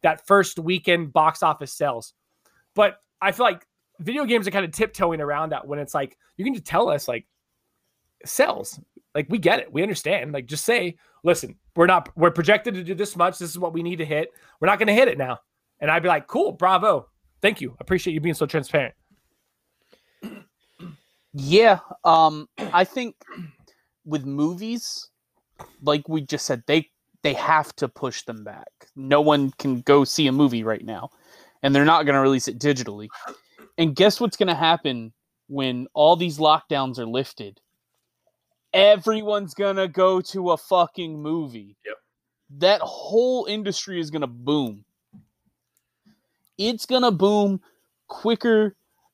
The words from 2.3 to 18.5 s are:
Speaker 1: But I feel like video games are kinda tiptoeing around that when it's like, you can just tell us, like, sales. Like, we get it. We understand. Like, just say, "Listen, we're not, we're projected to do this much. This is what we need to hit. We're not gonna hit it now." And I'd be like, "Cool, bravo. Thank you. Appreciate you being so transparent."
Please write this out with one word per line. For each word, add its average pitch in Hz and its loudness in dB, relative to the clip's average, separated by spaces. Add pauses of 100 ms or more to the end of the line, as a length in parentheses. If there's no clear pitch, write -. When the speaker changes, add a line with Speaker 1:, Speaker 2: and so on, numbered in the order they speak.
Speaker 1:
But 202 2 (240)
I 196 0
feel 247 -2
like 180 -2 (360)
video 247 -4
games 220 0
are - -6
kinda 190 -2
tiptoeing 165 -2
around 147 -4
that 139 -8
when 147 -8
it's 139 -10
like, 139 -6 (180)
you 185 -8
can 269 -2
just 208 -10
tell 214 0
us, 147 -2
like, 117 -6 (1000)
sales. - -2 (340)
Like, 147 -4
we 208 -2
get 190 2
it. - -10
We 156 -2
understand. 160 -4
Like, 131 -10
just 151 -8
say, 190 -2 (260)
"Listen, - 0 (180)
we're 170 6
not, 180 2
we're 165 4
projected 202 0
to 185 -8
do 170 -6
this 202 -6
much. 175 0
This 170 -10
is 175 -12
what 175 -4
we 170 -6
need 175 -6
to 160 -6
hit. 151 -4 (280)
We're 156 -2
not 196 2
gonna 208 2
hit 254 6
it 143 -2
now." 127 -6 (380)
And 147 0
I'd 165 2
be 165 -2
like, 156 0
"Cool, - -2
bravo. 185 2 (360)
Thank 208 0
you. 123 -12
Appreciate 180 -2
you 156 -2
being 160 -2
so 147 -2
transparent." 143 -2 (2500)